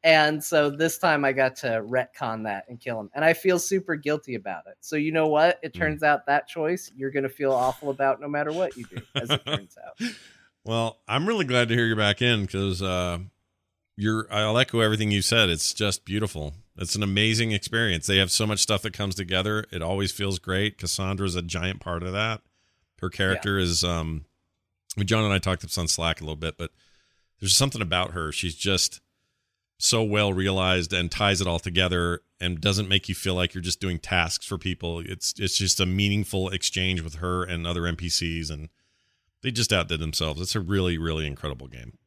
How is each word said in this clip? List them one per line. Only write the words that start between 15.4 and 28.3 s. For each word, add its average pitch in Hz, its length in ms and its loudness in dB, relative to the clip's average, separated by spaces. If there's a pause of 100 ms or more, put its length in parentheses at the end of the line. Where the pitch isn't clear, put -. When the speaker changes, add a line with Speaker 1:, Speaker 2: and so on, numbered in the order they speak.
Speaker 2:
It's 82 240 0
just 104 320 -2
beautiful. 87 500 -4 (220)
It's - 200 -4
an 104 80 -2
amazing 110 480 2
experience. 104 560 0
They 98 80 4
have 95 160 4
so 110 140 2
much 107 120 0
stuff - 240 0
that 104 120 -6
comes 98 200 -4
together. 95 560 -2
It 85 120 -6
always 95 280 -2
feels 98 300 -4
great. 98 380 -2
Cassandra's 95 580 -4
a 90 60 -2
giant 87 360 -4
part 87 240 -6
of 92 100 -6
that. 107 280 -2 (600)
Her 92 100 -4
character 98 480 0
Speaker 1:
Yeah. 92 80 4
Speaker 2:
is, 85 180 2
um, 80 400 -2 (720)
I 104 40 -4
mean, 101 60 2
John 110 180 4
and 104 80 2
I 95 60 2
talked 92 240 -2
this - 160 -6
on 85 80 0
Slack 82 340 0
a 82 40 -10
little 78 100 -6
bit, 78 240 -6
but 82 140 -8 (680)
there's 98 160 2
something 135 280 2
about 90 300 0
her. 82 200 -4